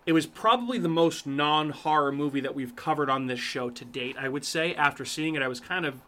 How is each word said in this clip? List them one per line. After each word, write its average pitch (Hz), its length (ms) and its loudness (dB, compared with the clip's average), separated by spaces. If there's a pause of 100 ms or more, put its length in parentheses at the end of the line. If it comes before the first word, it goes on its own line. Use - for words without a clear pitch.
It 165 60 4
was 160 140 4
probably 240 520 2
the 175 100 0
most 165 380 2
non-horror 151 840 2
movie 139 300 0
that 131 140 -4
we've 127 200 -6
covered 147 360 0
on 131 160 2
this 123 120 -2
show 123 320 -4
to 120 140 -12
date, 123 340 -8
I 135 100 -4
would 139 160 -4
say. 165 300 -2
After 143 300 2
seeing 156 320 -2
it, 139 60 0
I 131 40 0
was 123 140 -4
kind 180 260 -4
of 131 220 -6